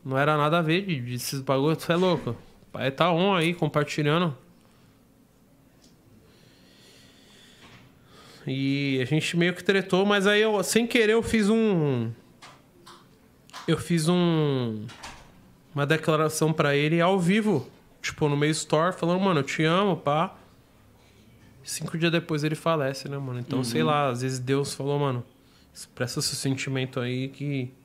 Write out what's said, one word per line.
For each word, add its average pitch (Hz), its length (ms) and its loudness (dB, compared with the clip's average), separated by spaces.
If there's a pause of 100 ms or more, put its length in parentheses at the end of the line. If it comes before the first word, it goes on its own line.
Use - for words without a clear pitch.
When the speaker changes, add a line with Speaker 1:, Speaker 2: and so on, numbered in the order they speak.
Speaker 1:
Não 131 140 -4
era 151 180 2
nada 151 240 2
a - 20 0
ver 170 240 0
de, 165 140 -4
de 120 160 -6
esses 135 240 -6
bagulho, 139 400 0
cê - 140 -2
é - 20 4
louco. 170 360 0
O - 420 -16
pai 123 180 -2
tá 160 180 2
on 185 260 2
aí, 170 180 0
compartilhando. 151 800 0 (4000)
E 139 560 0
a 127 40 0
gente 156 320 0
meio 175 160 2
que - 100 -10
tretou, 196 420 2
mas 202 220 4
aí 208 140 4
eu, 214 220 2
sem 226 220 2
querer, 220 280 4
eu 226 100 2
fiz 214 260 2
um, 156 600 2 (1500)
eu 160 120 0
fiz 170 320 0
um, 147 760 0 (880)
uma 143 120 0
declaração 156 680 2
pra 147 240 2
ele 156 240 2
ao 185 180 4
vivo, 190 520 0 (320)
tipo, - 260 -2
no 143 80 0
meio 147 160 2
store, 156 420 0
falando, 180 280 -2
"Mano, 185 180 2
eu 135 40 -2
te 156 200 -4
amo, 180 320 2
pá." 156 400 -2 (1300)
Cinco - 340 -8
dias 165 140 2
depois 165 320 0
ele 156 120 0
falece, 143 520 -2
né, 143 100 -8
mano? 127 220 -8
Então, 127 240 -4
sei 117 180 -2
Speaker 2:
Uhum. 156 60 2
Speaker 1:
lá, 147 220 2
às 120 120 -4
vezes 131 180 -4
Deus 139 340 -2
falou, 143 260 -2
"Mano, 127 240 0 (500)
expressa - 480 -8
seu - 140 -4
sentimento 131 640 -4
aí 127 300 -4
que 135 420 -6 (140)